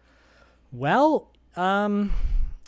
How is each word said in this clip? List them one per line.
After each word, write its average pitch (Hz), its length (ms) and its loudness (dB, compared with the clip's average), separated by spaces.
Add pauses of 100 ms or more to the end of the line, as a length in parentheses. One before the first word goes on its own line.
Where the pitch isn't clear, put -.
(720)
Well, 196 580 0 (260)
um, 202 580 0 (540)